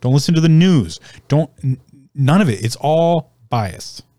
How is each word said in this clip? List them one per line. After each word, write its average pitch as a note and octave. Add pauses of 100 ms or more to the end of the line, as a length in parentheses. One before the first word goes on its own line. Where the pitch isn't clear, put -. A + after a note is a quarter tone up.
Don't B2+
listen C#3+
to D#3+
the E3
news. D#3+ (280)
Don't, - (140)
n-, C3 (340)
none C#3+
of D#3+
it. G#2
It's A#2
all E3 (160)
biased. - (140)